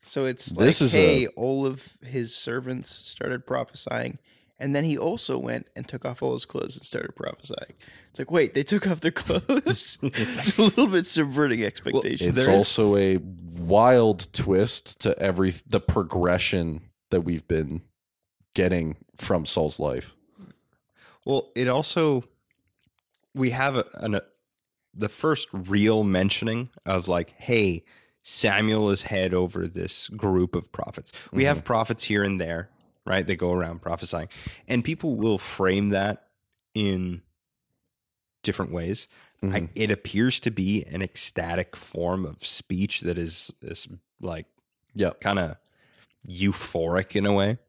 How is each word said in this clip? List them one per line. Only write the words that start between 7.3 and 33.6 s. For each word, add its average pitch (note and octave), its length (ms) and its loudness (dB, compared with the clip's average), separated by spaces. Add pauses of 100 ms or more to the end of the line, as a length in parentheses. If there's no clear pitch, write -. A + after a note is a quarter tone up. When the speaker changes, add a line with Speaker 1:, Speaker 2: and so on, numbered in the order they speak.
Speaker 1:
It's - 80 -16
like, C3+ 120 -6
wait, E3 240 2
they C#3+ 100 2
took G3+ 240 0
off E3 120 -2
their E3 120 0
clothes? - 880 0
<laughs> - 40 -8
It's C#3+ 560 0
a A#3+ 40 6
little A3+ 260 6
bit F#3 180 2
subverting C#3 580 2
expectations. - 720 0
Speaker 2:
It's B2+ 80 4
Speaker 3:
There F#2+ 100 6
is G2 40 8
Speaker 2:
also G2+ 380 4
a F#2+ 220 4
wild F#2+ 1120 4
twist - 680 0
to A2 160 2
every, F#2 360 2 (120)
the - 140 0
progression F2 1000 0 (300)
that F#2 100 2
we've E2 260 -4
been D#2+ 360 -2 (720)
getting F2 420 0 (200)
from E2+ 300 -2
Saul's D#2 320 0
life. C2+ 380 -6 (1080)
Speaker 3:
Well, C3+ 300 -2
it B2 140 0
also, D3 560 0 (1120)
we C3 160 2
have C3 260 0
a, A#2 80 2 (100)
an, G#2+ 220 -4
a, - 60 -2 (680)
the G2+ 160 -4
first - 440 -2
real G#2 500 2
mentioning G#2 680 0 (140)
of, F#2 220 -2
like, F2 300 0
hey, G2+ 480 0 (380)
Samuel G#2+ 680 2
is G2 140 -2
head F#2+ 280 0
over F2+ 340 0
this F2+ 420 -8
group F#2+ 460 0
of - 180 -6
prophets. - 400 -12 (200)
We C3 120 2
have C#3+ 140 2
Speaker 2:
Mm-hmm. - 80 -12
Speaker 3:
prophets A2+ 380 0
here G#2 200 2
and G2 160 -2
there, E2+ 300 -6 (360)
right? F#2+ 200 0
They F#2 100 -2
go F2 160 0
around E2+ 300 -4